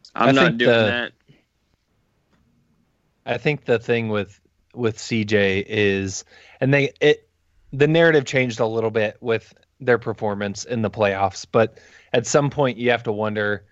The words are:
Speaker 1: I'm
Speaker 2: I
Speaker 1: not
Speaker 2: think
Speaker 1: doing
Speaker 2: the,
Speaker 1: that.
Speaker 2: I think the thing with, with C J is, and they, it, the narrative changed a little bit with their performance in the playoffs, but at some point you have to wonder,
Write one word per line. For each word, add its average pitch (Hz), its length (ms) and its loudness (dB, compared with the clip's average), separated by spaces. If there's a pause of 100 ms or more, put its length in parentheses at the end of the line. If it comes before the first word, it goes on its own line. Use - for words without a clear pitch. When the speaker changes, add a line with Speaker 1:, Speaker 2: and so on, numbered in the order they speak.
(140)
Speaker 1:
I'm 123 160 2
Speaker 2:
I - 20 4
Speaker 1:
not 135 140 4
Speaker 2:
think 117 120 -2
Speaker 1:
doing 123 120 4
Speaker 2:
the, 113 140 4
Speaker 1:
that. 120 280 -4 (2000)
Speaker 2:
I 120 140 -4
think 147 260 -2
the 120 140 2
thing 117 300 -2
with, 101 320 -4 (340)
with 120 240 -4
C 113 260 -4
J 101 420 0
is, 98 580 -2 (360)
and 135 140 2
they, 139 260 0
it, 151 280 2 (440)
the 139 140 2
narrative 156 380 4
changed 127 340 -2
a 120 80 0
little 110 240 -2
bit 107 300 -2
with 113 340 -6 (260)
their 123 180 2
performance 104 640 -6
in 117 180 -4
the 101 80 -2
playoffs, 98 600 -2
but 113 280 2 (340)
at 127 140 0
some 143 240 2
point 127 280 -2
you 120 120 0
have 120 140 0
to 113 80 -4
wonder, 104 600 -4